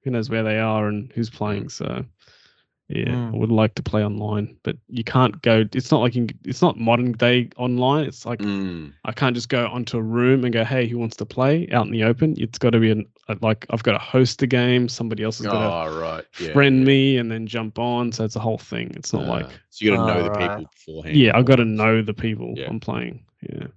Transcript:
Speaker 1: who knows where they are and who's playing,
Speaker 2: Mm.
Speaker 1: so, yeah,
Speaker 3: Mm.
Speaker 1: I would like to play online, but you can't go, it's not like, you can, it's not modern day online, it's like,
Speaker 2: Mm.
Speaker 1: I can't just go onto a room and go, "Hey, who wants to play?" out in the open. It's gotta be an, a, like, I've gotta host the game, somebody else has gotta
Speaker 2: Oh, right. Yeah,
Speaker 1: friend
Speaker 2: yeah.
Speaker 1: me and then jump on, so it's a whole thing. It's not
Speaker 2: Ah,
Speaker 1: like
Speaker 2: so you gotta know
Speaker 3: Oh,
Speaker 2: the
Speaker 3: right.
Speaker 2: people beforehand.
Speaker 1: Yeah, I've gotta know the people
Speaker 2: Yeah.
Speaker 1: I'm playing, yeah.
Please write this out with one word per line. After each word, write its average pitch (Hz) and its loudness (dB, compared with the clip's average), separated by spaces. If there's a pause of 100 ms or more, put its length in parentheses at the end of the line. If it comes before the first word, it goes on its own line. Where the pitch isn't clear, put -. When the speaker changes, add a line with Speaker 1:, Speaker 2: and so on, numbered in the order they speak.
Speaker 1:
who 135 -4
knows 113 -2
where 113 -2
they 110 0
are 110 0
and 104 -6
who's 113 -4
playing, 104 -4
Speaker 2:
Mm. 80 -12
Speaker 1:
so, - -8 (840)
yeah, - -4
Speaker 3:
Mm. 120 -4
Speaker 1:
I 110 -4
would 110 0
like 110 4
to - -6
play 107 0
online, 104 -4
but - -4 (140)
you 120 -6
can't 127 2
go, 110 6 (100)
it's - -2
not 117 4
like, 120 0
you 120 0
can, 107 -10
it's - -4
not 165 4
modern 117 2
day 120 2
online, 127 0
it's - -12
like, 113 -6
Speaker 2:
Mm. 92 -6 (120)
Speaker 1:
I 117 -4
can't 123 0
just 117 -6
go 120 0
onto 117 -6
a 113 -2
room 123 2
and 120 0
go, 117 2
"Hey, 123 0
who 120 -4
wants 117 -6
to 104 -8
play?" 147 0
out 110 2
in - -8
the 113 0
open. 151 2
It's - -6
gotta 117 4
be 113 6
an, 107 0 (220)
a, 107 -6
like, 110 0
I've 113 -4
gotta 107 2
host - 2
the 135 2
game, 123 2
somebody 110 -6
else 110 -4
has 107 -6
gotta 101 0
Speaker 2:
Oh, 82 -4
right. 80 -6 (120)
Yeah, 85 -6
Speaker 1:
friend 139 6
Speaker 2:
yeah. 131 4
Speaker 1:
me 135 4
and 117 -2
then 113 -6
jump 110 -8
on, 120 -2
so 113 -4
it's 107 -4
a - -4
whole 110 -2
thing. - -8
It's - -10
not - -4
Speaker 2:
Ah, - -4
Speaker 1:
like - -6 (100)
Speaker 2:
so - -10
you 107 6
gotta 113 2
know 107 2
Speaker 3:
Oh, - 0
Speaker 2:
the 101 -2
Speaker 3:
right. 104 -4
Speaker 2:
people 95 -4
beforehand. 80 -4
Speaker 1:
Yeah, 120 6
I've 123 4
gotta 123 6
know 110 2
the 107 -4
people 117 -6
Speaker 2:
Yeah. - -8
Speaker 1:
I'm - -6
playing, 60 -8 (160)
yeah. - -12